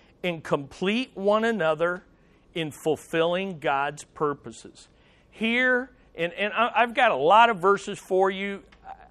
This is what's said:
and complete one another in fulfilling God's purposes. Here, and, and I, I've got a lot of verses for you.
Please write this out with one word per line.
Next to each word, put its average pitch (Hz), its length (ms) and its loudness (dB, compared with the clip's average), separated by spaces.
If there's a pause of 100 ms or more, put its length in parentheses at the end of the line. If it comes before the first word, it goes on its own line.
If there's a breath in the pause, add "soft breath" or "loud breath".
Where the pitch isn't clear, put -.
(240 soft breath)
and 170 200 -6
complete 185 720 -4
one 202 280 0
another 175 600 -2 (520 soft breath)
in 160 160 -4
fulfilling 170 880 -2
God's 147 440 -4
purposes. - 840 -8 (420 soft breath)
Here, 247 600 -2 (240 soft breath)
and, 170 180 -4
and 208 200 -4
I, 226 220 0
I've 233 200 2
got 240 160 4
a 160 40 0
lot 196 360 6
of 202 80 -6
verses 196 400 0
for 190 320 2
you. 196 320 -8 (480)